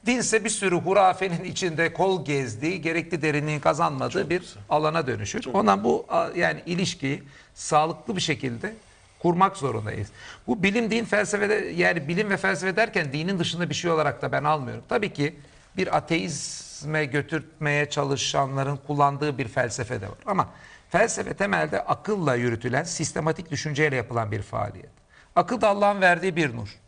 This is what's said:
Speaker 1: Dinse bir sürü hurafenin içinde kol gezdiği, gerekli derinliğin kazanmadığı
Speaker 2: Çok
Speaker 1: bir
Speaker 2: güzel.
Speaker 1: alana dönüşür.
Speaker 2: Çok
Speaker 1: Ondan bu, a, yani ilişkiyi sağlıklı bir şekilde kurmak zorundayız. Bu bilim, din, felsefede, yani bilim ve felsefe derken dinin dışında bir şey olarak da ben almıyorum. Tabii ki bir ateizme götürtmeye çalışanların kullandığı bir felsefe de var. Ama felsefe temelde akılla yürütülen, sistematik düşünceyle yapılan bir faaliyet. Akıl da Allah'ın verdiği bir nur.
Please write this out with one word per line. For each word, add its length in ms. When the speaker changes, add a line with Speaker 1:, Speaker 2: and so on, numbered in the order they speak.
Speaker 1:
Dinse 400
bir 40
sürü 260
hurafenin 680
içinde 500
kol 320
gezdiği, 560
gerekli 400
derinliğin 380
kazanmadığı 600
Speaker 2:
Çok 80
Speaker 1:
bir 100
Speaker 2:
güzel. 300
Speaker 1:
alana 380
dönüşür. 340
Speaker 2:
Çok 140
Speaker 1:
Ondan 280
bu, 260
a, 260
yani 300
ilişkiyi 580
sağlıklı 600
bir 60
şekilde 520
kurmak 380
zorundayız. 500
Bu 160
bilim, 280
din, 140
felsefede, 480
yani 540
bilim 220
ve 80
felsefe 380
derken 380
dinin 260
dışında 300
bir 60
şey 160
olarak 300
da 100
ben 120
almıyorum. 460
Tabii 240
ki 220
bir 200
ateizme 1080
götürtmeye 840
çalışanların 1000
kullandığı 500
bir 100
felsefe 540
de 40
var. 200
Ama 240
felsefe 440
temelde 520
akılla 500
yürütülen, 480
sistematik 680
düşünceyle 440
yapılan 360
bir 100
faaliyet. 480
Akıl 260
da 80
Allah'ın 320
verdiği 340
bir 200
nur. 220